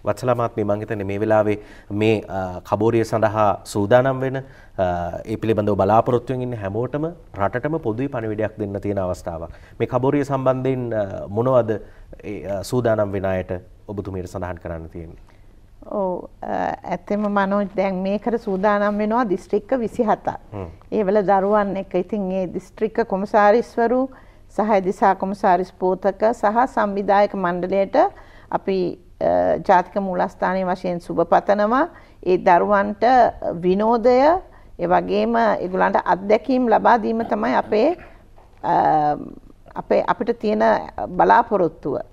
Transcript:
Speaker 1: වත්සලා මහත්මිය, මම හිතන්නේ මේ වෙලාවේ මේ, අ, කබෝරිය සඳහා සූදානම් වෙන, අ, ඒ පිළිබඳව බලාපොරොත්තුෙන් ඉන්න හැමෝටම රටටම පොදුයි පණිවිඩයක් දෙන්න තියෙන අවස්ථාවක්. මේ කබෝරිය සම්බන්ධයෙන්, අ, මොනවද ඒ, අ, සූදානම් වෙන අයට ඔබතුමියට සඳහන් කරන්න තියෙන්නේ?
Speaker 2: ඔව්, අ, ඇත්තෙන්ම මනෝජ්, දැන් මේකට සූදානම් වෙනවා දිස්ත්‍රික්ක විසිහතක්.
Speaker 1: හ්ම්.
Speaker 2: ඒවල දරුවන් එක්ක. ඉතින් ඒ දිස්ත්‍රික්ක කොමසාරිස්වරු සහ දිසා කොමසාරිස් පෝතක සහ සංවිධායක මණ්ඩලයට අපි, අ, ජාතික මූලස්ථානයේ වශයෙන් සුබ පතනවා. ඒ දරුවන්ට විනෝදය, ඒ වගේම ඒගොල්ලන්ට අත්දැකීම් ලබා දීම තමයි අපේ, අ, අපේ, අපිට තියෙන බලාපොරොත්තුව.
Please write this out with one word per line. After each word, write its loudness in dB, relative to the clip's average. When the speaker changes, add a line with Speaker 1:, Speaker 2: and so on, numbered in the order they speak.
Speaker 1:
වත්සලා 0
මහත්මිය, -2
මම -2
හිතන්නේ -6
මේ -4
වෙලාවේ 2
මේ, 2
අ, -6
කබෝරිය 2
සඳහා 2
සූදානම් 2
වෙන, -4
අ, -6
ඒ -6
පිළිබඳව 0
බලාපොරොත්තුෙන් 2
ඉන්න -6
හැමෝටම -6
රටටම -2
පොදුයි -4
පණිවිඩයක් -6
දෙන්න -6
තියෙන -4
අවස්ථාවක්. -6
මේ 0
කබෝරිය 0
සම්බන්ධයෙන්, -2
අ, -6
මොනවද 2
ඒ, -10
අ, -6
සූදානම් 0
වෙන -4
අයට -2
ඔබතුමියට -8
සඳහන් -8
කරන්න -12
තියෙන්නේ? -16
Speaker 2:
ඔව්, -6
අ, -6
ඇත්තෙන්ම -6
මනෝජ්, 0
දැන් -2
මේකට -2
සූදානම් 0
වෙනවා 0
දිස්ත්‍රික්ක -4
විසිහතක්. -2
Speaker 1:
හ්ම්. -8
Speaker 2:
ඒවල 2
දරුවන් 2
එක්ක. -8
ඉතින් -2
ඒ -2
දිස්ත්‍රික්ක -4
කොමසාරිස්වරු 2
සහ 0
දිසා 2
කොමසාරිස් 0
පෝතක -2
සහ 2
සංවිධායක 0
මණ්ඩලයට -2
අපි, -2
අ, 0
ජාතික 2
මූලස්ථානයේ -4
වශයෙන් -4
සුබ -4
පතනවා. 2
ඒ 4
දරුවන්ට 2
විනෝදය, 2
ඒ -2
වගේම 2
ඒගොල්ලන්ට 0
අත්දැකීම් 0
ලබා 4
දීම -2
තමයි -2
අපේ, 0
අ, 0
අපේ, 0
අපිට -2
තියෙන -2
බලාපොරොත්තුව. 2